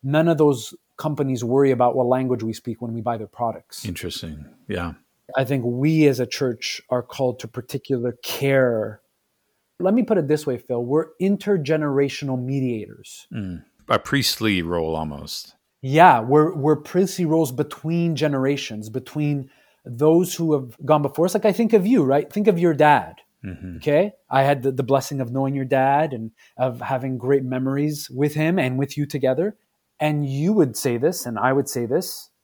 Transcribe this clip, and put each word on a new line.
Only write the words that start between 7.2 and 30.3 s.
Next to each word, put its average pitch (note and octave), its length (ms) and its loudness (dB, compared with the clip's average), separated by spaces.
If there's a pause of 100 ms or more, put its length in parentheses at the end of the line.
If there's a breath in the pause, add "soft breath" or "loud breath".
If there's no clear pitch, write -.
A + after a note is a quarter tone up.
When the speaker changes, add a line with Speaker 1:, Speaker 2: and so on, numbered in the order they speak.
Speaker 1:
to A#2+ 80 -12
particular B2 640 -6 (100)
care. B2 800 0 (760)
Let F#3 140 0
me A#3 120 2
put A3 120 0
it D#3 120 0
this D3 180 0
way, B2+ 100 -2
Phil. A#2+ 260 -4
We're D3 260 0 (120)
intergenerational D3 1200 0
mediators. B2 880 -6
Speaker 2:
Mm. F#2+ 320 -10 (240)
A B2+ 100 4
priestly A2 640 0
role E2 340 -2
almost. D2+ 600 -10 (260)
Speaker 1:
Yeah, C#3 380 6
we're, D3 340 4
we're D3+ 220 2
priestly F3+ 500 -2
roles D#3 260 0
between D#3+ 640 -2
generations, C3+ 720 -2
between C3+ 600 -4 (340 soft breath)
those D#3 500 4
who D#3+ 200 0
have C3 300 -4
gone D3 180 4
before D#3 240 0
us. F#3 80 -2
Like, - 100 -2
I G#3 80 4
think A3+ 220 2
of F#3+ 120 4
you, A#3 160 4
right? C#3 300 2
Think G3+ 140 0
of F#3 120 4
your E3+ 140 4
dad. C#3+ 440 4 (280)
Speaker 2:
Mm-hmm. F2+ 320 -10
Speaker 1:
Okay? D#3+ 360 2 (180)
I C3+ 120 4
had C#3 200 2
the, C3+ 100 0
the C3 100 -4
blessing C3+ 380 0
of A#2+ 100 -4
knowing C3+ 240 -2
your C3+ 120 -4
dad C#3 480 2
and A2 160 -8 (260 soft breath)
of B2 240 -4
having C3 380 -4
great C3+ 260 2
memories C3+ 640 -2
with C#3 240 -2
him D#3 260 0
and B2+ 200 0
with C#3 180 -4
you D3 80 -2
together. C#3+ 520 -2 (440)
And D3+ 260 0
you D3 280 0